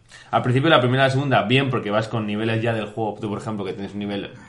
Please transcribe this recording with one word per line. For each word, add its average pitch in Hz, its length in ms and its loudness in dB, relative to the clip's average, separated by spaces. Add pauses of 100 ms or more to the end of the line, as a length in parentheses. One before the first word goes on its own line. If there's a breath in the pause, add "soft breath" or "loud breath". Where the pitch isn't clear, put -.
(320 loud breath)
Al 113 120 4
principio 135 260 2
la 151 100 8
primera 131 240 2
y 135 40 6
la - 40 4
segunda, 131 320 2
bien, 131 260 2
porque 104 220 -2
vas 110 160 0
con 110 180 -4
niveles 110 380 -2
ya 117 100 0
del 110 120 -4
juego. 104 340 -6
Tú, 113 80 -6
por 101 120 -4
ejemplo, 104 260 -6
que 92 80 -6
tienes 101 180 -10
un 101 80 -10
nivel 101 320 -6 (180)